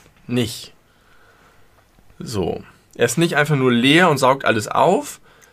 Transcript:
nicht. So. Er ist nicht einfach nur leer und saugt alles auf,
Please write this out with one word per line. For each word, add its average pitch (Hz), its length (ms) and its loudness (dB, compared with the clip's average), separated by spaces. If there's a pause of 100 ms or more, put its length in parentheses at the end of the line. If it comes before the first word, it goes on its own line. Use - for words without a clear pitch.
(280)
nicht. 120 460 -6 (1500)
So. 95 440 -6 (320)
Er 120 100 0
ist - 120 -4
nicht 165 180 0
einfach 147 200 0
nur 131 160 2
leer 143 380 4
und 143 100 2
saugt 135 260 2
alles 110 220 0
auf, 196 520 0 (340)